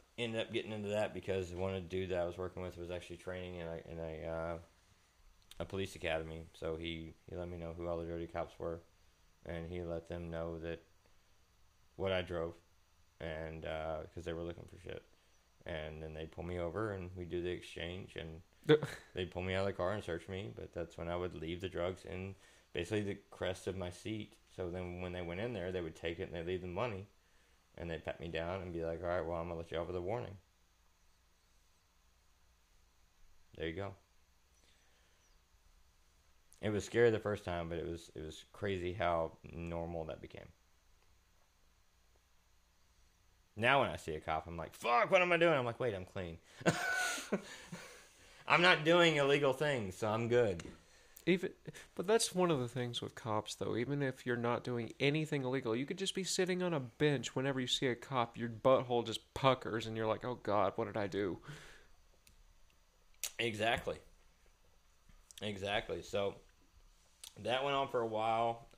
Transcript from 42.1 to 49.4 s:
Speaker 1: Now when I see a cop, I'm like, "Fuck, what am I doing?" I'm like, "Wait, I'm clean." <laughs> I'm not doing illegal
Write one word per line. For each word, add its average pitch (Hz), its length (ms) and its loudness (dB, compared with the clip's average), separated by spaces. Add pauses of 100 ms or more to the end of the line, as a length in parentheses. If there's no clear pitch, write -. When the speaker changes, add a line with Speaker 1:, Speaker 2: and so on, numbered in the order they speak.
Speaker 1:
Now 127 260 6
when 101 80 2
I 80 60 -4
see - 180 -6
a 78 60 -4
cop, 80 260 -2
I'm 85 100 -8
like, 80 180 -8
"Fuck, 233 360 2
what 180 120 8
am 180 100 4
I 170 60 6
doing?" 165 160 8
I'm 131 100 4
like, 120 160 -2
"Wait, 123 140 2
I'm 92 100 -6
clean." 87 340 -8 (260)
<laughs> - 760 0 (1080)
I'm 156 140 8
not 175 220 8
doing 165 320 10
illegal 143 380 6